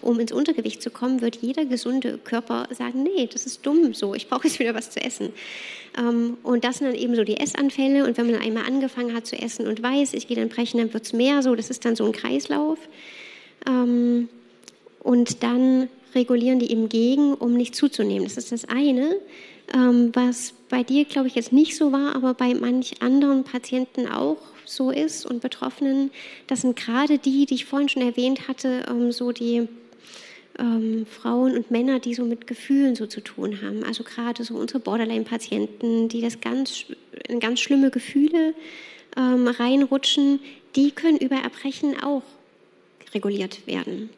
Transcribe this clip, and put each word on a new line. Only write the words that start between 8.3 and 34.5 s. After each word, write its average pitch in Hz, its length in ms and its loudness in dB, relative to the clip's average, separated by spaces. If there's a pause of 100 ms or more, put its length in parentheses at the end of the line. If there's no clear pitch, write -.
man 226 100 0
einmal 226 240 -2
angefangen 254 500 -2
hat 226 120 -6
zu - 100 -8
essen 233 300 -6
und 214 160 -4
weiß, 269 320 0
ich - 140 -6
gehe 240 80 -2
dann 226 120 0
brechen, 233 300 -2
dann 226 160 0
wird's 220 180 -6
mehr 269 300 2
so. 254 120 4
Das 220 160 -6
ist 247 140 -10
dann 226 120 2
so 220 80 -2
ein 220 80 2
Kreislauf. 294 640 -2 (880)
Ähm, 240 600 2 (720)
und 240 420 2
dann 254 460 4 (260)
regulieren 247 460 4
die 240 100 0
eben 226 180 2
gegen, 269 460 4
um 240 200 0
nicht 240 200 0
zuzunehmen. 208 500 0
Das 202 120 -8
ist 240 160 -8
das 233 140 -6
eine, 277 500 2 (580)
ähm, 247 400 6
was 247 400 0 (140)
bei 254 140 0
dir, 277 220 2
glaub 277 220 -2
ich, 247 80 -4
jetzt 233 180 -2
nicht 294 240 6
so 294 160 4
war, 285 220 0
aber 254 200 2
bei 247 200 2
manch 247 480 -2
anderen 269 420 4
Patienten 254 600 -4
auch 302 320 0 (260)
so 262 260 -2
ist 302 360 -4
und 240 140 -6
Betroffenen. 269 720 -2 (360)
Das 254 160 -4
sind 247 140 0
gerade 277 420 2
die, 277 280 2
die - 80 -2
ich 247 100 -4
vorhin 285 240 0
schon 269 140 0
erwähnt 247 460 0
hatte, 262 400 -2
ähm, 240 240 0
so 240 200 -4
die, 233 360 0 (920)
ähm, 226 480 0
Frauen 247 500 0
und 233 140 -4
Männer, 247 280 2
die 240 160 -4
so 247 100 -4
mit 233 220 -4
Gefühlen 277 480 2
so 220 120 -4
zu 214 140 -10
tun 208 420 -6
haben. 208 220 -6
Also 233 200 -6
gerade 240 400 -6
so 233 100 -8